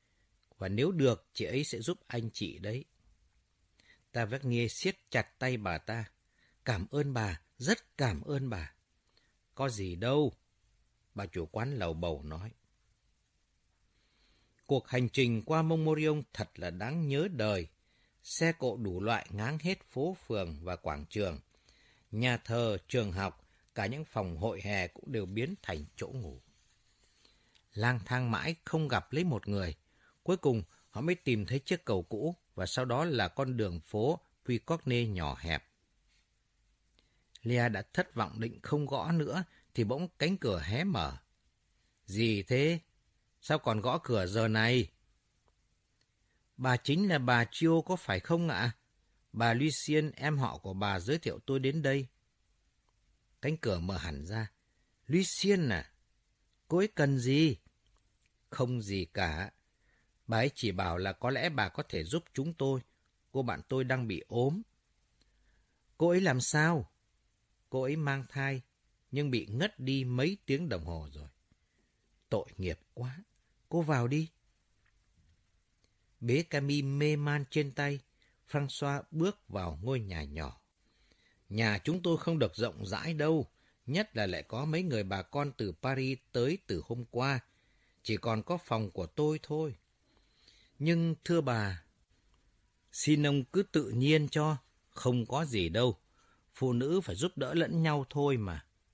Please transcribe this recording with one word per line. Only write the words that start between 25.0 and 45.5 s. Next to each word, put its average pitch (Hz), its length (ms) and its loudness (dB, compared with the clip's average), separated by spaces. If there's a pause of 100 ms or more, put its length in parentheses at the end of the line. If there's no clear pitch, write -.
đều 107 140 -2
biến 117 360 -4
thành 76 240 -6 (100)
chỗ - 120 -8
ngủ. 92 340 -10 (1300)
Lang 117 320 0
thang 127 260 0
mãi 160 240 -2 (100)
không 160 220 0
gặp 120 260 -2
lấy 160 100 0
một 127 240 -2
người. 95 280 -2 (480)
Cuối 180 140 0
cùng 117 260 2 (260)
họ 110 120 -8
mới 175 140 0
tìm 110 300 0
thấy 110 140 -2
chiếc - 260 -4
cầu 95 180 0
cũ 139 320 -4 (200)
và 92 100 -4
sau 127 200 -2
đó 127 200 0
là 117 220 0
con 127 300 -2
đường 90 220 -2
phố 123 400 0 (260)
Puy 120 120 0
Corne 127 480 0
nhỏ 82 340 -2
hẹp. 78 240 -2 (1800)
Lea 120 280 2
đã 104 120 -2 (120)
thất - 220 -2
vọng 110 240 -2
định 117 220 -6
không 147 240 0
gõ 135 260 -2
nữa 160 320 2 (300)
thì 120 100 2
bỗng 139 240 0 (120)
cánh 175 180 2
cửa 92 280 0
hé 117 180 0
mở. 87 340 -2 (880)
"Gì 101 380 2
thế? 151 360 2 (640)
Sao 156 180 0
còn 110 220 2
gõ 127 160 2
cửa 110 280 0
giờ 110 220 2
này?" 110 440 4 (1700)